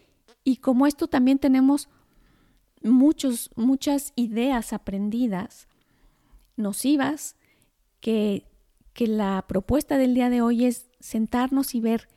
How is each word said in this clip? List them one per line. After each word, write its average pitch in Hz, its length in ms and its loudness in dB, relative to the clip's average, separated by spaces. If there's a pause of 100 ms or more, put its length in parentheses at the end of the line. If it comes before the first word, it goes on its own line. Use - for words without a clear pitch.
(440)
Y 262 120 0
como 269 300 2
esto 294 220 -2
también 269 300 2
tenemos 269 500 2 (920)
muchos, 254 760 2
muchas 269 600 -2
ideas 233 560 -2
aprendidas 208 960 -6 (880)
nocivas, 269 800 -2 (640)
que, 214 460 -2 (460)
que 240 140 -2
la 196 420 -2
propuesta 277 480 -2
del 254 180 2
día 247 160 2
de 240 120 2
hoy 240 220 2
es 240 260 -2 (100)
sentarnos 254 760 -2
y 233 60 0
ver 226 360 -2